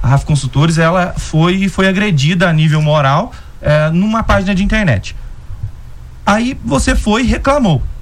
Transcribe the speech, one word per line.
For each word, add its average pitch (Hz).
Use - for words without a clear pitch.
a 117
raf 139
Consultores, 151
ela 175
foi, 180
foi 190
agredida 185
a -
nível 156
moral, 151
é, 151
numa 214
página 202
de 185
internet. 196
Aí 233
você 262
foi 220
e 226
reclamou. 220